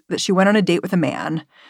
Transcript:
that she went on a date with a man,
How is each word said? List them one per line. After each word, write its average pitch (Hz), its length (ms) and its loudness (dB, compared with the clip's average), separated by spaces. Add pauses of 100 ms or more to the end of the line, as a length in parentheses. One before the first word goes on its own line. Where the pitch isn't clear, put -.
that 180 120 -4
she - 100 -2
went 190 180 4
on 214 60 4
a 214 60 4
date 175 200 0
with 180 120 -6
a 185 40 2
man, 156 480 -4 (240)